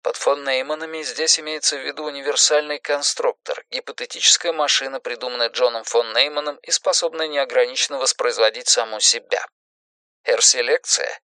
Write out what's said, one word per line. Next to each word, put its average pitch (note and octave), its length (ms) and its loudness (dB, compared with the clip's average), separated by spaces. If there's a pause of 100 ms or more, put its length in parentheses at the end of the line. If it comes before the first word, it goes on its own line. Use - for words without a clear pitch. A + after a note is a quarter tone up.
Под - 140 -2
фон C#3+ 260 2
Нейманами D3+ 600 -2
здесь C#3+ 360 0
имеется D3+ 380 -4
в C3+ 80 -8
виду C#3+ 180 -6
универсальный D3 760 0
конструктор, - 920 -4
гипотетическая - 800 0
машина, C#3 480 0
придуманная A#2+ 480 -4
Джоном A#2 380 0
фон A#2 280 2
Нейманом D3 440 0
и - 140 -8
способная E3 560 0
неограниченно C3 720 0
воспроизводить A2+ 680 2
саму A2 320 0
себя. - 460 0 (800)
Р-селекция, - 960 2 (160)